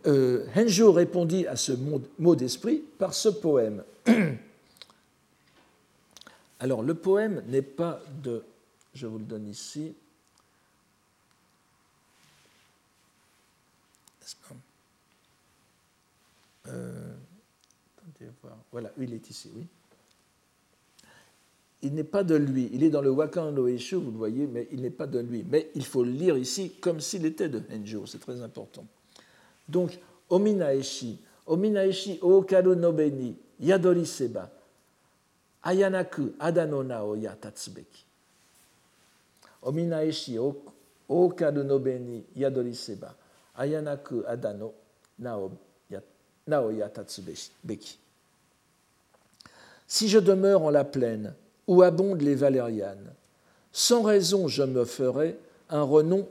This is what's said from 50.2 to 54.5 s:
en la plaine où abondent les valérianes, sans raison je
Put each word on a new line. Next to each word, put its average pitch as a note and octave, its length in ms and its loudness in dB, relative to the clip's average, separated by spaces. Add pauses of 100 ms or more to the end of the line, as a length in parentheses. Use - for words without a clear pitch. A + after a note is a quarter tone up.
en D#3 80 2
la C#3+ 120 6
plaine A2+ 520 -4 (340)
où F3+ 120 10
abondent F3+ 400 4
les C#3+ 140 4
valérianes, A2+ 800 -2 (600)
sans A#3+ 280 4
raison G3 460 4
je C#3 160 0